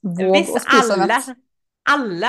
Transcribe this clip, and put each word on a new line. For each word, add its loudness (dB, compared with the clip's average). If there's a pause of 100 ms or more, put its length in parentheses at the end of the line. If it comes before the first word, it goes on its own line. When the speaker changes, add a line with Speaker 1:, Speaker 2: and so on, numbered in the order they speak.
Speaker 1:
Våg 0
Speaker 2:
Hvis 2
Speaker 1:
å -2
spise 2
deg 0
Speaker 2:
alle, 2
Speaker 1:
mett. -2 (480)
Speaker 2:
alle -2